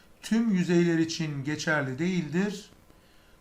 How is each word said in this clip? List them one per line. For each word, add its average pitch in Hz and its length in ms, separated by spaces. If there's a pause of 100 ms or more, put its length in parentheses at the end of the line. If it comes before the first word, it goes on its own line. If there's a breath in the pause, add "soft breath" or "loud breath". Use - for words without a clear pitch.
(220 loud breath)
tüm 226 320
yüzeyler 170 440
için 156 460
geçerli 147 540
değildir." 175 720 (720 soft breath)